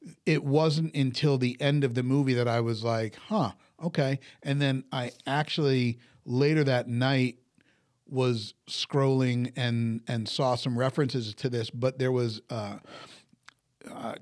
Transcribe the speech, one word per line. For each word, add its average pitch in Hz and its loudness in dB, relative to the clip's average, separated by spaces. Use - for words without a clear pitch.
It 156 2
wasn't 156 2
until 139 2
the 127 0
end 143 2
of 120 2
the 123 0
movie 131 2
that 120 2
I 117 2
was 113 -2
like, 113 -2
"Huh, 160 0
okay." 139 -2
And 143 0
then 135 0
I 123 -4
actually, 135 0
later 143 2
that 123 2
night, 127 2
was 123 0
scrolling 131 0
and, 117 0
and 113 -4
saw 127 0
some 123 -2
references 127 0
to 131 -4
this, 117 -4
but 131 -2
there 131 0
was, 120 0
uh, 104 -8
uh, 113 -10